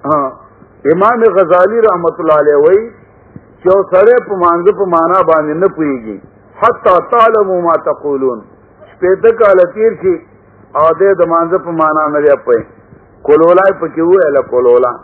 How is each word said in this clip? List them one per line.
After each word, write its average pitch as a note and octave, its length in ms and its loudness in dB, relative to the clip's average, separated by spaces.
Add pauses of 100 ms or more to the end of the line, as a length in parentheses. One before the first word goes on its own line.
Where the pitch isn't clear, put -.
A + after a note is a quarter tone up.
ها، D3 160 -2 (680)
امام G#3+ 300 0 (140)
غزالی F#3 520 2
رحمت F3 320 -4
الله D#3+ 240 0
علیه D3 200 2
وایي F#3+ 200 2 (760)
چې - 120 -10
یو G3 80 2 (140)
سړی G#3+ 240 4 (100)
په G#3 60 -8 (100)
مانځه F3 360 0
په G3 60 -2 (100)
معنا E3+ 240 0 (100)
باندې D3+ 240 0 (100)
نه G3 120 0
پوهېږي، B2+ 420 -6 (440)
حتی G#3+ 340 0 (160)
تعلموا A3 500 2
ما E3+ 140 0 (100)
تقولون، C3+ 540 -4 (500)
شپېته F#3 500 0
کاله F#3+ 260 4 (100)
تېر A3 160 0 (100)
شي F3+ 140 -2 (600)
او D3+ 120 0 (120)
دی G3 140 2
د F3 80 -2 (120)
مانځه E3 320 -2
په E3+ 60 -10 (100)
معنا D#3 260 0
نه D3 180 -2
دی C#3+ 100 4 (100)
پوهی. A#2 180 0 (640)
قل D3+ 200 4
اولای F#3+ 240 2 (100)
پکې D#3 200 -8
وویله، E3 400 0 (100)
قل B2 200 -2
اولا B2 220 2 (100)